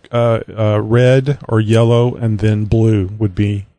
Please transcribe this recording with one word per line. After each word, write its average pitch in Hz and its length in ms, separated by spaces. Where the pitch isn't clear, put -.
uh, 117 280
uh, 107 260
red 127 560
or 110 100
yellow, 117 560
and 110 240
then 107 280
blue 107 400
would 104 160
be, 101 300